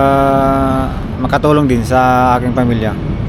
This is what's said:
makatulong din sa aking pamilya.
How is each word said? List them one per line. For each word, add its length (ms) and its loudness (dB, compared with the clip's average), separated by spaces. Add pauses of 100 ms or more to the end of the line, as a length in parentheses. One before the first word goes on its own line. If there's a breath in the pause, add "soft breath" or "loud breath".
(1200)
makatulong 400 2
din 160 0
sa 560 2
aking 160 -2
pamilya. 400 -2 (360)